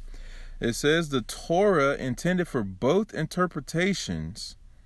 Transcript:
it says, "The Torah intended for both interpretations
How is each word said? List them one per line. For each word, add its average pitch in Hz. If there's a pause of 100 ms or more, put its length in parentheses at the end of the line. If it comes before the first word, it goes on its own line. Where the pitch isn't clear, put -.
(600)
it 117
says, 156
"The 131
Torah 165
intended 170
for 117
both 131
interpretations 160 (300)